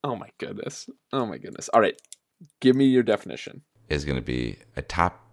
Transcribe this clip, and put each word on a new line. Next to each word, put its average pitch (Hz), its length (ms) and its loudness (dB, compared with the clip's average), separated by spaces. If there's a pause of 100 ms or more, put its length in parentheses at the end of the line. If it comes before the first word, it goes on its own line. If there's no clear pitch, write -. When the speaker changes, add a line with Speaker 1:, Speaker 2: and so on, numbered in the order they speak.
Speaker 1:
Oh, 131 120 -4
my - 220 -14
goodness. - 500 -12 (240)
Oh, 131 140 -2
my 92 140 -10
goodness. - 300 -14
All 113 120 6
right. 95 180 2 (600)
Give 127 160 6
me 139 100 4
your 127 160 6
definition. - 640 -4 (260)
Speaker 2:
Is 73 160 0
gonna 65 160 -2
be 60 360 -4 (180)
a - 80 -8
top - 500 -2